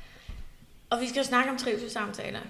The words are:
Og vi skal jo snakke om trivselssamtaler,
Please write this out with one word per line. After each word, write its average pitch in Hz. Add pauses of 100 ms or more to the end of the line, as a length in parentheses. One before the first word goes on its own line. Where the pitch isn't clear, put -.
(880)
Og 240
vi 254
skal 247
jo 269
snakke 254
om 262
trivselssamtaler, 226 (100)